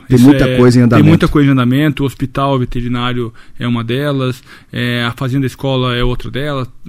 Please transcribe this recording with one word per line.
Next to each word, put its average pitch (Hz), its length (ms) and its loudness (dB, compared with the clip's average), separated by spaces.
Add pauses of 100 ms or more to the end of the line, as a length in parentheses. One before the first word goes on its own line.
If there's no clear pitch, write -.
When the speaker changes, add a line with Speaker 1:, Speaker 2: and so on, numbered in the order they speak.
Speaker 1:
Tem 131 80 4
Speaker 2:
Isso 120 80 6
Speaker 1:
muita 135 220 4
Speaker 2:
é, 127 120 -2
Speaker 1:
coisa 123 220 6
em 123 40 6
andamento. 120 200 4
Speaker 2:
tem 151 60 6
muita 160 180 4
coisa 143 220 2
em - 20 4
andamento. 135 520 0
O - 20 0
hospital 139 520 -4
veterinário 120 760 -4 (260)
é 120 80 -6
uma 117 160 -2
delas, 131 580 -4 (300)
é, 120 320 -4
a 117 80 -4
fazenda 135 340 -4
escola 127 480 -4
é 123 120 -2
outra 123 260 -4
delas, 131 380 -6 (200)